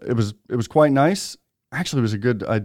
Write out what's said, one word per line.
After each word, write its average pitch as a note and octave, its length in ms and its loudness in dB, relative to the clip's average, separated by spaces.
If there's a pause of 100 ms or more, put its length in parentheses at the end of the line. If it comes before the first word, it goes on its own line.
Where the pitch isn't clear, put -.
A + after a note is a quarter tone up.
it B2 80 -2
was, G#2+ 200 0 (140)
it - 80 -4
was A#2 100 -4
quite D3+ 260 4
nice. D3+ 440 0 (340)
Actually, D3+ 300 -4
it - 20 2
was A2 120 0
a G#2 40 -4
good, A2 260 -2
I, A2+ 200 -2